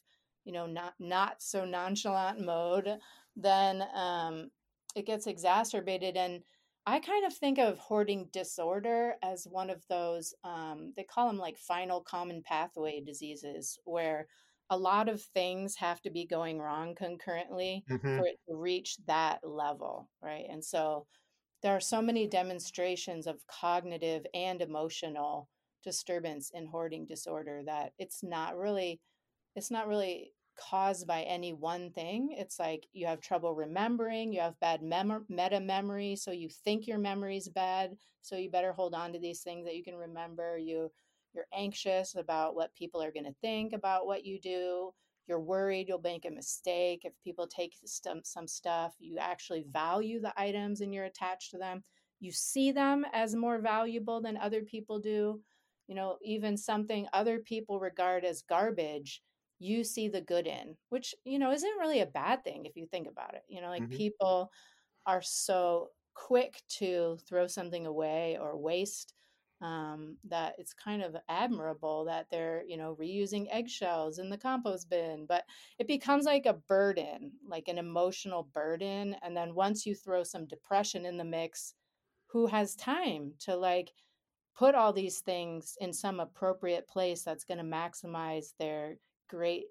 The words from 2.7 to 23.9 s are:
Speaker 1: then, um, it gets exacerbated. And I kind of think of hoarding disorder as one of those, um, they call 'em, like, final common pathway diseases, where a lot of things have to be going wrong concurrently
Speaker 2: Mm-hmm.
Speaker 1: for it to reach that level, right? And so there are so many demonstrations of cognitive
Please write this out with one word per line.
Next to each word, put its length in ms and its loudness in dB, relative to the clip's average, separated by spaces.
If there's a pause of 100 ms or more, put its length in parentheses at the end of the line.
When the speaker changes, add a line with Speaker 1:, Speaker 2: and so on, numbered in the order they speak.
Speaker 1:
then, 480 6 (100)
um, 560 -2 (460)
it 100 -4
gets 220 -2
exacerbated. 920 4
And 260 0 (420)
I 140 4
kind 260 2
of 100 0
think 220 2
of 220 6
hoarding 480 2
disorder 920 0
as 260 -4
one 220 -4
of 180 -6
those, 460 0 (100)
um, 520 -8
they 80 -6
call 260 2
'em, 80 -2
like, 200 -4
final 440 -2
common 420 -6
pathway 580 -2
diseases, 840 -10
where 420 0 (420)
a 80 2
lot 320 4
of 120 -2
things 560 -2
have 260 0
to 60 -4
be 160 -4
going 340 -2
wrong 360 -4
concurrently 920 -4
Speaker 2:
Mm-hmm. 280 0
Speaker 1:
for 100 4
it 200 -4
to 80 -6
reach 500 -2
that 420 2
level, 640 -4 (120)
right? 280 -8
And 140 -12
so 440 0 (540)
there 140 4
are 60 2
so 200 2
many 260 4
demonstrations 1000 -2
of 200 -6
cognitive 840 0